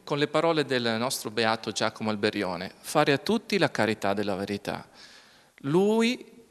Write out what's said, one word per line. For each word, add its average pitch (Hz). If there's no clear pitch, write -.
con 147
le 147
parole 156
del 120
nostro 123
beato 110
Giacomo 110
Alberione: 101
"Fare 151
a 139
tutti 214
la 156
carità -
della 101
verità". 98
Lui, 214